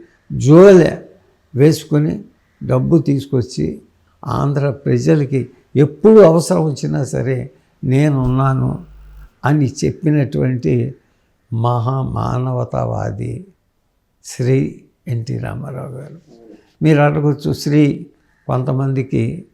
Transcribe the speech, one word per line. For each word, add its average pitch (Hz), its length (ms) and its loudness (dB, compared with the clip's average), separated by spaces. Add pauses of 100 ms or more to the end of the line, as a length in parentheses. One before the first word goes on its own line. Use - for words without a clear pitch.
(380)
జోలె 165 600 8 (580)
వేసుకొని, 156 680 0 (400)
డబ్బు 131 340 0
తీసుకొచ్చి, 139 840 -4 (440)
ఆంధ్ర 139 440 -2
ప్రజలకి 135 800 -2 (260)
ఎప్పుడు 202 440 4
అవసరం 165 460 4
వచ్చినా 147 380 -4
సరే 127 480 -6 (320)
నేనున్నాను 131 1040 0 (600)
అని 139 260 0 (140)
చెప్పినటువంటి 135 1080 -2 (680)
మహామానవతావాది 120 1700 -4 (920)
శ్రీ 131 320 -2 (560)
ఎన్టీ 117 220 -6 (100)
రామారావు 131 520 -12
గారు. 147 200 -18 (680)
మీరు 156 220 4
అడగొచ్చు, 147 440 -2 (140)
శ్రీ 147 180 2 (680)
కొంతమందికి 131 760 -4 (300)